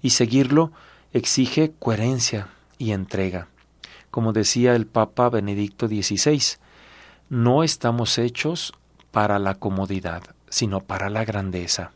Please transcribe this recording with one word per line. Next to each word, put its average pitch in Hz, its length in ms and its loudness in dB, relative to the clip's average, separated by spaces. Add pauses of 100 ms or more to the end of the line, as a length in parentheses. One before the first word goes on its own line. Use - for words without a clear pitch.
y 127 100 2
seguirlo 135 600 4 (420)
exige 135 640 0
coherencia 113 720 -2 (300)
y 110 120 -2
entrega. 95 560 -4 (640)
Como 113 220 0
decía 120 420 4
el 110 120 0
Papa 120 420 2
Benedicto 101 580 -2
dieciséis, 107 720 0 (680)
no 123 360 4
estamos 117 540 0
hechos 123 540 -4 (400)
para 104 280 2
la 95 160 0
comodidad, 95 680 -4 (240)
sino 98 340 -2
para 98 280 -6
la 107 160 -2
grandeza. 92 720 -4